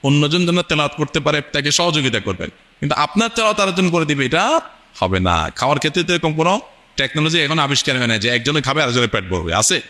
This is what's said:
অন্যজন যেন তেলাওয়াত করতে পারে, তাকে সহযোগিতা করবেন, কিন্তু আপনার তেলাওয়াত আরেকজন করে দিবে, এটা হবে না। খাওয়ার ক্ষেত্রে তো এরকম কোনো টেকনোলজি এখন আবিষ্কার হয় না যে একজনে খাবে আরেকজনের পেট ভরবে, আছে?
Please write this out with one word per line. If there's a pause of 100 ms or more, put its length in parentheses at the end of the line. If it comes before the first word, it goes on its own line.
অন্যজন
যেন
তেলাওয়াত
করতে
পারে,
তাকে
সহযোগিতা
করবেন, (300)
কিন্তু
আপনার
তেলাওয়াত
আরেকজন
করে
দিবে,
এটা (380)
হবে
না।
খাওয়ার
ক্ষেত্রে
তো
এরকম
কোনো (380)
টেকনোলজি
এখন
আবিষ্কার
হয়
না
যে
একজনে
খাবে
আরেকজনের
পেট
ভরবে,
আছে?